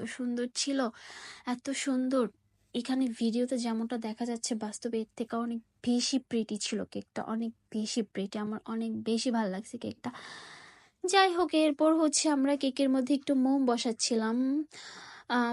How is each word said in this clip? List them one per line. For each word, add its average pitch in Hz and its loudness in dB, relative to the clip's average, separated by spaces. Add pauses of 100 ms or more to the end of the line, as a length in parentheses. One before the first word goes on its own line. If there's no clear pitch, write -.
সুন্দর 240 -4
ছিল, 277 -2 (680)
এত 247 -4
সুন্দর। 254 2 (500)
এখানে 262 0 (120)
ভিডিওতে 240 0
যেমনটা 233 -2
দেখা 226 -6
যাচ্ছে, 233 -4
বাস্তবে 220 -6
এর 220 -6
থেকে 233 -6
অনেক 233 -4 (220)
বেশি 247 2
প্রিটি 226 -2
ছিল - -4
কেকটা, - -10
অনেক 226 -4 (180)
বেশি 220 -2
প্রিটি। 202 -4
আমার 214 -4
অনেক 226 -4 (120)
বেশি 226 0
ভালো 220 0
লাগছে 202 -8
কেকটা। 233 -8 (920)
যাই 381 6
হোক, 339 2
এরপর 311 6
হচ্ছে 311 2
আমরা 277 4
কেকের 269 2
মধ্যে 262 2
একটু 285 0
মোম 269 4
বসাচ্ছিলাম। 226 0 (920)
আহ, 240 2